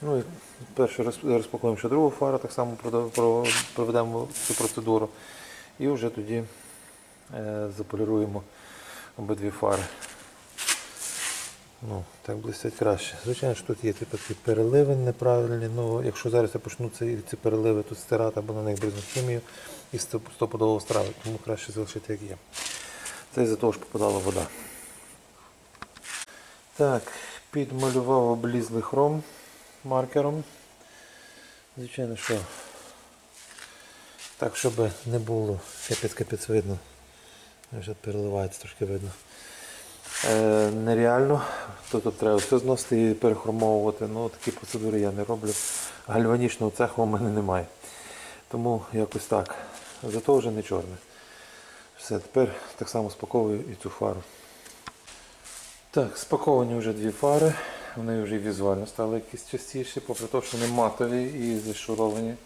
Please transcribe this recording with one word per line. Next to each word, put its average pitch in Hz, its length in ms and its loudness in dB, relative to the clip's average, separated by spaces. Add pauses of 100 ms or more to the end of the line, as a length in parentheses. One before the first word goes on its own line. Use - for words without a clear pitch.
Ну, 147 160 2
і 120 40 2 (520)
перше 127 280 2
роз-, 120 340 2
розпакуємо 113 420 0
ще 117 100 -2
другу 147 220 6
фару, 135 280 2
так 127 140 -8
само 120 200 -2
продав-, 117 380 -2
про-, 117 360 4 (280)
проведемо 117 540 2 (180)
цю 117 80 0
процедуру. 110 540 2 (720)
І 135 100 0
вже 120 220 0
тоді, 113 340 -4 (880)
е, 107 420 -4
заполіруємо 107 640 0 (760)
обидві 104 340 -4
фари. 98 320 2 (2000)
Ну, 98 160 -6 (180)
так 107 140 -6
блистять 113 380 -6
краще. 107 500 0
Звичайно, 123 300 0
що - 120 -10
тут - 180 -2
є, 107 80 2
типу, - 240 -6
такі - 180 -6
переливи 123 640 4
неправильні. 120 800 2
Ну, 117 280 0
якщо 117 260 -2
зараз 117 240 6
я 113 60 -4
почну 117 380 -6
ці, 117 200 -2 (120)
ці 113 60 -6
переливи 110 460 4
тут - 160 -10
стирати 110 420 0
або 107 120 -4
на 107 100 -4
них 104 180 0
бризну 101 200 -2
хімію, 123 400 -2 (520)
і 123 60 -4
сто-, - 220 -4 (160)
стопудово 110 440 2
стравить, 104 440 0
тому 110 200 -6
краще 107 280 -6
залишити, 107 400 -6
як 101 100 -8
є. 95 140 -10 (1000)
Це 127 80 4
із-за 113 140 2
того, 110 160 4
що - 100 -10
попадала 104 360 0
вода. 92 280 0 (2250)
Так, 135 260 4 (480)
підмалював 131 800 4
облізлий 117 540 0
хром 147 400 2 (640)
маркером. 143 600 0 (1300)
Звичайно, 123 400 -6
що 110 220 -2 (2000)
так, 123 180 -2
щоб 113 340 2 (160)
не 120 120 0
було, 107 420 0 (280)
капець-капець - 600 -4
видно. 98 300 2 (920)
Вже 107 220 -8
переливається, 101 640 -4
трошки - 240 -8
видно. 98 260 -4 (1200)
Е, 107 400 6
нереально. 117 720 6 (480)
Тут, 113 140 2
тут 107 140 -2
треба 107 180 6
все 101 220 4
зносити 120 520 4
і 110 40 4
перехромовувати. 110 1000 2
Ну, 113 160 -2
такі - 220 -6
процедури 107 500 -2
я 101 120 2
не 101 120 -2
роблю. 107 260 -2 (560)
Гальванічного 113 680 2
цеху 117 260 2
у 113 40 4
мене 107 240 0
немає. 95 360 0 (840)
Тому 117 340 0 (100)
якось 107 340 -2
так. - 280 0 (480)
Зато 117 340 4
вже 117 140 4
не 107 120 -2
чорне. 92 340 -4 (1040)
Все, 104 200 -2
тепер 120 360 2 (220)
так - 120 -8
само 107 220 -2
спаковую 107 500 0 (120)
і 92 100 -14
цю 98 80 -8
фару. 95 320 -2 (1700)
Так, 123 280 0
спаковані 127 560 2
вже 113 180 0
дві 107 180 -2
фари. 147 420 4 (440)
Вони 113 260 -2
вже 104 160 -2
візуально 98 480 0
стали 110 280 -2
якісь - 360 -8
частіші, 131 500 -6
попри 117 260 -6
те, 123 160 0
що - 140 -6
вони 117 160 0
матові 120 520 2
і 120 340 -2
зашуровані. 110 760 -2 (120)